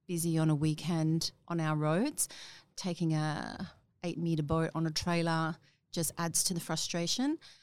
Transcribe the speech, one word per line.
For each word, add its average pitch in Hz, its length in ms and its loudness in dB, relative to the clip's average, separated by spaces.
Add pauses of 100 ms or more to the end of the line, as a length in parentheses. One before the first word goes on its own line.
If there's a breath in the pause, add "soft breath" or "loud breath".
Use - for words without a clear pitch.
busy 165 320 0
on 160 120 6
a 156 40 6
weekend 160 800 2 (160)
on 170 120 -2
our 156 160 0
roads. 175 520 0 (480 loud breath)
Taking 175 380 0
a 156 560 -2 (340)
eight 170 140 -4
meter 165 240 0
boat 160 320 2
on 160 120 0
a 160 40 0
trailer 165 680 0 (360 soft breath)
just 165 260 -2
adds 170 260 0
to 185 100 0
the 170 60 -2
frustration. 180 800 -2 (240 loud breath)